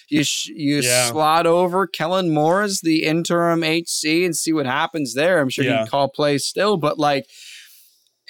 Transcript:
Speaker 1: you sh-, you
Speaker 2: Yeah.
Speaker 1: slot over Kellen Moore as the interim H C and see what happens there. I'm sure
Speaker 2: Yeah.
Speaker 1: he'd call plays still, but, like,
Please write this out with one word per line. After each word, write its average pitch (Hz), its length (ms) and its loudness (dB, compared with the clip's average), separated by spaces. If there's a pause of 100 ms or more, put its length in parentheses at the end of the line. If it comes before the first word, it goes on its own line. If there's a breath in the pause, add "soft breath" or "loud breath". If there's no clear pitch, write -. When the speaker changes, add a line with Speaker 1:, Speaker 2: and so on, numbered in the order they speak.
Speaker 1:
you 147 160 2
sh-, - 280 -4
you 143 280 -2
Speaker 2:
Yeah. 123 280 2
Speaker 1:
slot 156 380 2
over 180 400 2
Kellen 175 460 -2
Moore 160 300 2
as 196 180 -4
the 160 240 0
interim 170 580 0
H 165 240 -2
C 160 380 0
and 170 100 -2
see - 160 -2
what 151 140 0
happens 143 480 -2
there. 165 260 2
I'm 139 100 2
sure 143 140 -2
Speaker 2:
Yeah. 120 200 2
Speaker 1:
he'd 131 60 -6
call 139 200 0
plays 143 360 0
still, 202 300 0
but, 151 240 -2
like, 143 280 0 (1040 loud breath)